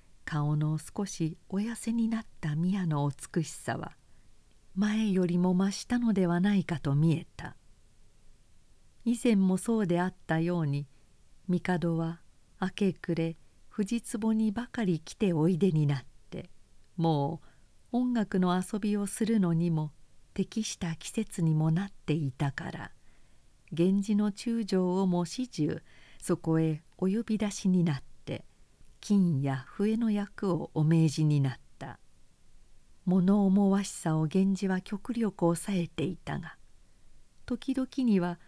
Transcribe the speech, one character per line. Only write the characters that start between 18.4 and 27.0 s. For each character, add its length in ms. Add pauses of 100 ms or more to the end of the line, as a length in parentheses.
遊 180
び 180
を 100
す 180
る 160
の 140
に 160
も 220 (420)
適 280
し 160
た 180
季 140
節 320
に 120
も 160
な 160
っ 40
て 220
い 180
た 220
か 180
ら、 220 (800)
源 300
氏 140
の 160
中 340
将 360
を 40
も 180
始 240
終 300 (420)
そ 160
こ 240
へ 220 (160)
お 80